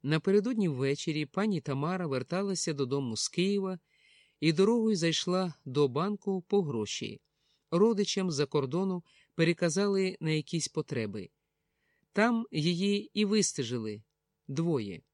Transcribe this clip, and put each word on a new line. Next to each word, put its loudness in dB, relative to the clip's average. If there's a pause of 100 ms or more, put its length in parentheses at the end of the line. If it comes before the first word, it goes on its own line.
Напередодні 2
ввечері -2
пані 0
Тамара -4
верталася -2
додому -2
з -2
Києва 0 (600)
і 2
дорогою 4
зайшла 0 (100)
до 2
банку -2
по 2
гроші. -4 (500)
Родичам 2
за 0
кордону -2 (300)
переказали 0
на -2
якісь -2
потреби. -6 (800)
Там 0
її 0
і 2
вистежили -2 (460)
двоє. -2 (120)